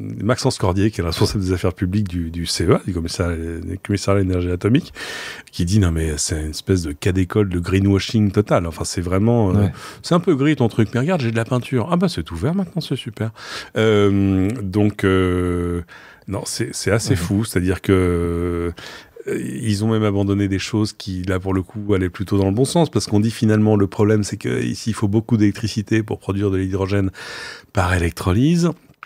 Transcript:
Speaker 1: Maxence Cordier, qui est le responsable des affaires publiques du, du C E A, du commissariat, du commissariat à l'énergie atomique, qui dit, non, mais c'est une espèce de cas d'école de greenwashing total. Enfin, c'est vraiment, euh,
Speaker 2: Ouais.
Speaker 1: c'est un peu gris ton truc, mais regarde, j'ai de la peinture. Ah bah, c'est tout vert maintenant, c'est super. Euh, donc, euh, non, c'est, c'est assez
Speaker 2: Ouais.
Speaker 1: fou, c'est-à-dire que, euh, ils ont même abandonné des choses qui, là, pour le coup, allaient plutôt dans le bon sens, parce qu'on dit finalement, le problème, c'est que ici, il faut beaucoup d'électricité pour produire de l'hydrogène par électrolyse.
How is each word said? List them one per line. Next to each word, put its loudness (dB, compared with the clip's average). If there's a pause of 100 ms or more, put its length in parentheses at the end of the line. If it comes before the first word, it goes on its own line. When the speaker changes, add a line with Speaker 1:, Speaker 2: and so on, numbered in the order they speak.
(220)
Speaker 1:
Maxence 0
Cordier, 2
qui -4
est -2
le -2
responsable 0
des 0
affaires 0
publiques -2
du, -4
du -6
C -2
E 6
A, 2
du -4
commissariat, -2
du -8
commissariat 0
à 2
l'énergie 0
atomique, 0 (580)
qui -2
dit, 2
non, 4
mais -2
c'est -4
une -6
espèce 0
de -6
cas -2
d'école 0
de -2
greenwashing 2
total. 2
Enfin, -8
c'est -4
vraiment, 2
euh, 4
Speaker 2:
Ouais. 2 (280)
Speaker 1:
c'est -2
un 4
peu 2
gris 2
ton 4
truc, 0
mais 0
regarde, 0
j'ai 0
de -4
la 0
peinture. -2
Ah 2
bah, 2
c'est -4
tout -8
vert -2
maintenant, -4
c'est -4
super. -8 (440)
Euh, 4 (140)
donc, 0
euh, 2 (460)
non, -6
c'est, -6
c'est -2
assez 2
Speaker 2:
Ouais. 4
Speaker 1:
fou, 0
c'est-à-dire 0
que, 0 (540)
euh, -4 (220)
ils -2
ont 2
même 2
abandonné 2
des -2
choses -2
qui, -8
là, -2
pour -2
le 0
coup, -6
allaient 2
plutôt -2
dans 4
le 2
bon 2
sens, 2
parce -2
qu'on 2
dit 0
finalement, 4
le 4
problème, 2
c'est -6
que -4
ici, -4
il -4
faut -2
beaucoup 2
d'électricité 0
pour -6
produire -2
de 0
l'hydrogène 0 (600)
par 0
électrolyse. 2 (340)